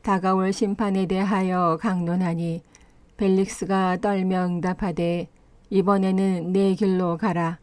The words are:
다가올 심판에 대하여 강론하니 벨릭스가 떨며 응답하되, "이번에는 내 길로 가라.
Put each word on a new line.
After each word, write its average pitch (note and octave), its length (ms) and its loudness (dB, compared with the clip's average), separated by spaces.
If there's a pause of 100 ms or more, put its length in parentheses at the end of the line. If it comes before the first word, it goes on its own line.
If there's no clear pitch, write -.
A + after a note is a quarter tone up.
다가올 F#3+ 500 0
심판에 G3 540 -2
대하여 F#3 720 0
강론하니 E3+ 800 -2 (540)
벨릭스가 F#3+ 840 0
떨며 F#3 460 0
응답하되, F3 840 -2 (420)
"이번에는 F#3+ 840 2
내 G3 220 4
길로 F#3 420 0
가라. E3+ 460 -2